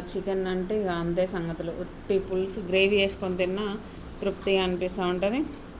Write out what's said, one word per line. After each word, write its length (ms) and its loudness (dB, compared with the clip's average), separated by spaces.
చికెన్ 420 0
అంటే 280 0
ఇక 80 0
అంతే 200 2
సంగతులు. 460 -4
ఉట్టి 340 -2
పులుసు 300 0
గ్రేవీ 320 6
వేసుకొని 400 0
తిన్నా 240 0
తృప్తిగా 440 2
అనిపిస్తూ 460 0
ఉంటది. 280 2